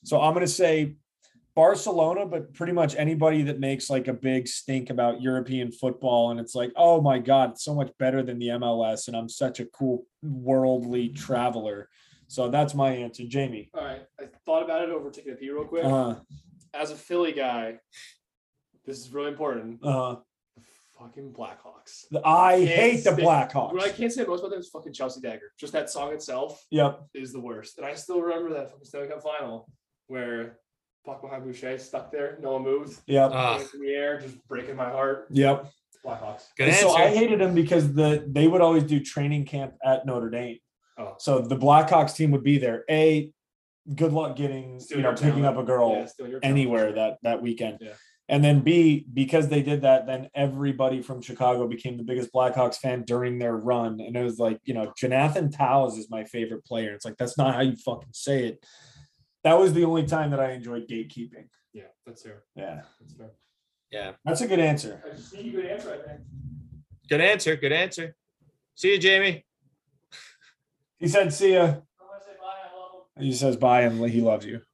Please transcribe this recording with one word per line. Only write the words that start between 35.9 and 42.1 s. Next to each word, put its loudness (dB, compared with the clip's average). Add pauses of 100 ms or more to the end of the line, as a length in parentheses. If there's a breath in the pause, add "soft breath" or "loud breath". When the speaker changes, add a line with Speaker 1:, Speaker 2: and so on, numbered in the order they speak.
Speaker 2:
Blackhawks. -12 (100)
Speaker 3:
Good 2
Speaker 1:
And 6
so 6
I 6
Speaker 3:
answer. 6
Speaker 1:
hated 4
them 2
because 2
the, 2
they 4
would 6
always 6
do 2
training -2
camp -8
at 2
Notre -4
Dame. -8 (400)
Speaker 2:
Oh. -12
Speaker 1:
So 2
the -2
Blackhawks 6